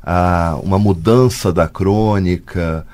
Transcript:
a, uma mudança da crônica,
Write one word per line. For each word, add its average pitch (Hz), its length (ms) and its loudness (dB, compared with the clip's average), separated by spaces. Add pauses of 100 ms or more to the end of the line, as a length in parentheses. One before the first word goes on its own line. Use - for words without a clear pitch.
a, 87 600 0
uma 95 160 0
mudança 104 720 2
da 82 160 0
crônica, 92 1300 -2